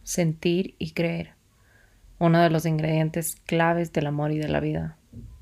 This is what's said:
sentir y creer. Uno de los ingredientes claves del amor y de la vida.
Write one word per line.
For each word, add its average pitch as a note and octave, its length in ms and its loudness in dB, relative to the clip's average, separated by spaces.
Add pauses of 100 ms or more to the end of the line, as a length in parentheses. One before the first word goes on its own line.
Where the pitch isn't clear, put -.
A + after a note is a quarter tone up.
sentir E3+ 760 -2
y D#3+ 120 -8
creer. E3+ 420 -4 (880)
Uno E3 200 6
de E3+ 120 6
los D#3+ 160 0
ingredientes D#3 720 0 (100)
claves E3+ 440 0
del D3+ 140 0
amor D3 260 -2
y D3+ 60 -2
de D3+ 100 -4
la D3 120 0
vida. D#3 380 -4 (440)